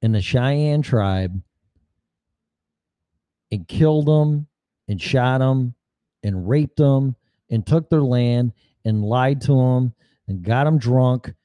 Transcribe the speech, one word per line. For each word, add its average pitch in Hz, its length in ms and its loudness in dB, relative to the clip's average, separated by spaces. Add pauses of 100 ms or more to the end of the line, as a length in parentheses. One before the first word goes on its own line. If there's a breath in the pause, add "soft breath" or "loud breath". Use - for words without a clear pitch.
in 113 100 0
the 107 100 0
Cheyenne 143 600 0
tribe 95 600 -2 (2000)
and 98 180 -8
killed 151 420 2
'em 151 380 0 (400)
and 98 140 -6
shot 127 400 0
'em 131 320 0 (500)
and 95 260 -4
raped 147 300 0
'em 135 360 2 (360)
and 113 160 -2
took 160 220 0
their 156 140 2
land 123 480 0 (320)
and 107 220 0
lied 127 360 0
to 135 180 2
'em 127 340 0 (340)
and 95 140 -6
got 117 240 0
'em 156 140 2
drunk, 127 640 0